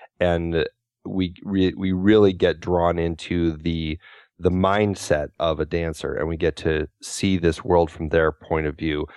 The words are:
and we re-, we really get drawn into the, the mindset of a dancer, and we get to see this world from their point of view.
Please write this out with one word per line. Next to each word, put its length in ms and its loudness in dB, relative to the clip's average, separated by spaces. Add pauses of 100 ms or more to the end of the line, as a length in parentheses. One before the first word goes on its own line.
(200)
and 460 0 (400)
we 380 -2
re-, 320 0
we 160 -4
really 420 6
get 260 0
drawn 380 0
into 600 -2
the, 420 -4 (400)
the 120 0
mindset 760 0 (120)
of 200 0
a 60 0
dancer, 480 -4
and 140 -4
we 100 -4
get 200 0
to 300 -2 (140)
see 360 -2
this 260 0
world 280 2
from 180 -6
their 220 2
point 340 -4
of 120 -6
view. 280 -4 (120)